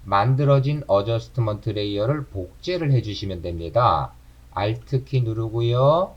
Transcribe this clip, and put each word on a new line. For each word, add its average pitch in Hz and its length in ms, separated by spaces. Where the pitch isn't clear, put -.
만들어진 135 800
어저스트먼트 113 840
레이어를 104 560
복제를 147 680
해주시면 98 500
됩니다. 85 720
Alt 113 480
키 131 180
누르고요. 117 960